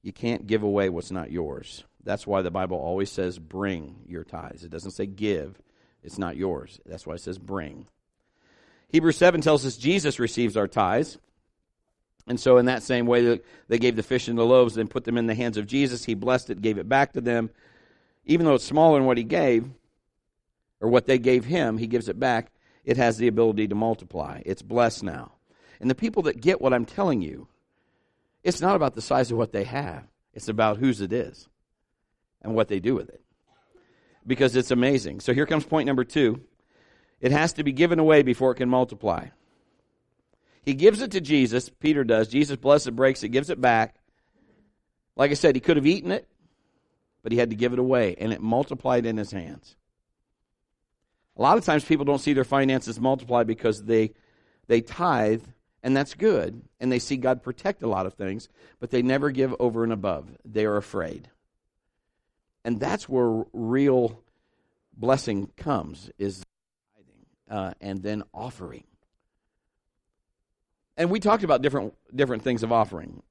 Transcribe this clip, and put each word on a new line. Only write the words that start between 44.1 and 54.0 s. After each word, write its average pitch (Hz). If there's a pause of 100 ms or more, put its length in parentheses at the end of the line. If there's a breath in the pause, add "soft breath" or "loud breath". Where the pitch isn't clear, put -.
Like 143
I -
said, 139
he 127
could 165
have 139
eaten 180
it, - (960)
but 113
he 117
had 120
to 110
give 120
it 123
away, 123
and 110
it -
multiplied 123
in 110
his 104
hands. 85 (1600)
A 110
lot 170
of -
times 151
people 147
don't 143
see 147
their 135
finances 131
multiply 123
because 110
they, 110 (560)